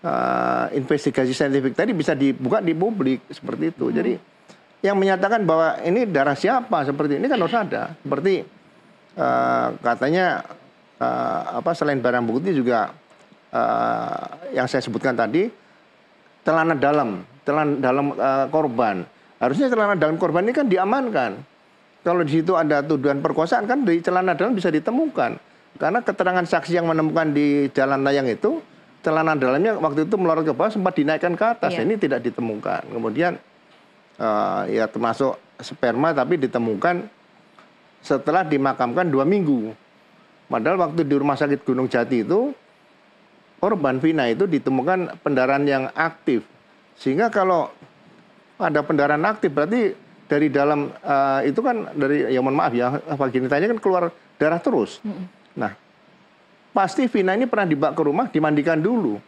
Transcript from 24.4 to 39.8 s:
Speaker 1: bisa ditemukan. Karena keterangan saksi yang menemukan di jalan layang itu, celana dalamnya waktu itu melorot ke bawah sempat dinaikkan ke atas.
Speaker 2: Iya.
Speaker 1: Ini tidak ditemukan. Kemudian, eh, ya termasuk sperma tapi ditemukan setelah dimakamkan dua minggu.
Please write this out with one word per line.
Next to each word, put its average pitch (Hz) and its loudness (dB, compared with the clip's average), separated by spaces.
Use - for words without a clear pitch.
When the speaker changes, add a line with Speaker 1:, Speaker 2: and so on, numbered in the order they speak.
Speaker 1:
bisa 175 0
ditemukan. 160 -2
Karena 196 0
keterangan 180 0
saksi 170 0
yang 165 0
menemukan 156 2
di 143 2
jalan 139 2
layang 139 2
itu, 220 0
celana 160 2
dalamnya 143 2
waktu 151 0
itu 214 0
melorot 160 2
ke 156 0
bawah 175 0
sempat 185 0
dinaikkan 156 0
ke 208 0
atas. 226 0
Speaker 2:
Iya. 160 -2
Speaker 1:
Ini 220 2
tidak 139 0
ditemukan. 107 -4
Kemudian, 117 -4
eh, 104 0
ya 110 0
termasuk 117 -2
sperma 131 0
tapi 147 0
ditemukan 123 -2
setelah 151 0
dimakamkan 156 0
dua 135 2
minggu. 143 2